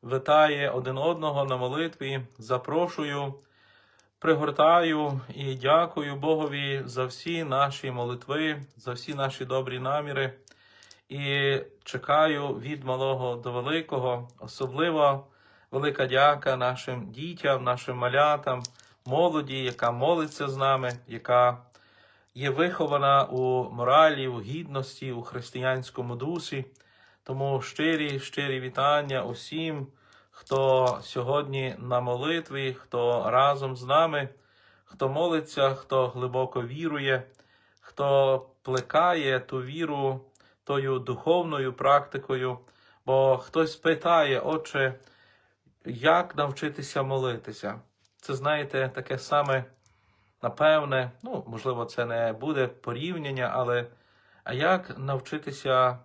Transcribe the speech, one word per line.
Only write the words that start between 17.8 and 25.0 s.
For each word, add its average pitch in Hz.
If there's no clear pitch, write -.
малятам, 131
молоді, 143
яка 123
молиться 147
з 135
нами, 135
яка 123
є 135
вихована 143
у 127
моралі, 139
у 120
гідності, 135